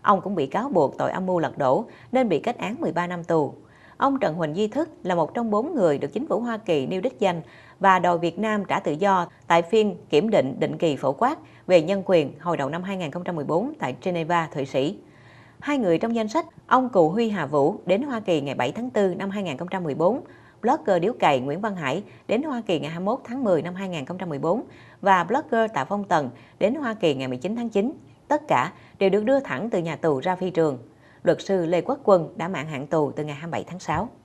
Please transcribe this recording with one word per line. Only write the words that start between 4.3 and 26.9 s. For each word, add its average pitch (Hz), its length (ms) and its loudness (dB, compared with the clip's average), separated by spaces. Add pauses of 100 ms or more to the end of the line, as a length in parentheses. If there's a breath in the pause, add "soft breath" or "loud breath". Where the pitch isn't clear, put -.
Huỳnh 156 180 -2
Di 208 140 0
Thức 294 220 -2 (140)
là 185 120 0
một 156 180 0
trong 233 180 -2
bốn 262 240 0
người 165 220 4
được 143 160 -6
chính 311 140 -4
phủ 196 120 0
Hoa 233 180 -4
Kỳ 156 280 0
nêu 185 160 -4
đích 247 180 -4
danh 175 220 0 (380 loud breath)
và 185 200 6
đòi 175 180 4
Việt 165 220 -2
Nam 214 260 -2
trả 156 140 -2
tự 180 120 -2
do 180 360 2 (200 loud breath)
tại 170 140 6
phiên 214 340 2 (140)
kiểm 165 200 4
định 139 300 2
định 151 180 -2
kỳ 156 180 0
phổ 135 160 0
quát 262 280 0 (280 loud breath)
về 180 140 8
nhân 190 240 -2
quyền 156 340 4
hồi 170 180 -2
đầu 139 120 -2
năm 170 140 -4
hai 190 140 -6
nghìn 180 140 -6
không 180 120 -8
trăm 180 120 -6
mười 143 100 -4
bốn 190 340 0
tại 131 240 -4
Geneva, 170 500 0
Thụy 139 120 -4
Sĩ. 147 320 -2 (600 loud breath)
Hai 294 180 -2
người 202 200 2
trong 233 180 -2
danh 220 120 0
sách, 330 180 -2 (220)
ông 254 220 4
Cù 170 200 6
Huy 220 200 0
Hà 180 160 -2
Vũ 147 300 2 (100)
đến 190 160 2
Hoa 269 180 -4
Kỳ 170 220 0
ngày 139 140 -4
bảy 123 160 0
tháng 240 180 -8
tư 196 260 0
năm 196 140 -6
hai 202 140 -6
nghìn 143 140 -4
không 170 100 -8
trăm 185 160 -6
mười 143 120 -2
bốn, 202 260 2 (400 loud breath)
blogger 220 400 2
Điếu 220 120 0
Cày 147 260 4
Nguyễn 143 220 -4
Văn 214 140 -4
Hải 165 280 -4 (240 loud breath)
đến 233 160 0
Hoa 254 220 -4
Kỳ 165 140 0
ngày 143 120 -6
hai 170 80 -8
mươi 185 60 -6
mốt 240 180 0
tháng 254 200 -8
mười 175 180 2
năm 175 140 -6
hai 190 140 -8
nghìn 151 160 -6
không 175 120 -10
trăm 185 120 -8
mười 143 100 -6
bốn 190 240 0 (380 loud breath)
và 185 220 4
blogger 226 500 0
Tạ 135 120 0
Phong 202 180 -4
Tần 160 260 2 (300 loud breath)
đến 220 160 2
Hoa 262 180 -4